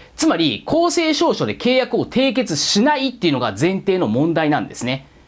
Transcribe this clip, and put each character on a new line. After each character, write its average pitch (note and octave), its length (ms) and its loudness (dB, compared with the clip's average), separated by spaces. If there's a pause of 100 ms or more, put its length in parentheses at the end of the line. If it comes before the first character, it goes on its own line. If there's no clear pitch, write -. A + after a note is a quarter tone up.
(160)
つ D#4+ 120 0
ま G3 100 2
り、 C#3+ 300 0
公 E4 240 2
正 D#4 240 0
証 D4 180 2
書 D3+ 140 -2
で G#2 100 -4
契 B3 180 2
約 B3 220 0
を C#3+ 80 0
締 B3+ 300 0
結 B3+ 200 -2
し - 280 0
な D4 140 2
い C4+ 120 -2
っ - 40 -8
て - 120 -8
い D#3+ 60 4
う - 20 2
の B2+ 60 0
が A2 200 -2
前 F3+ 200 0
提 F#3 180 0
の D#3 100 0
問 D3+ 280 0
題 D#3 160 2
な C#3+ 80 0
ん G2 80 -6
で - 80 -16
す A#2 100 -10
ね。 C3 220 -6 (200)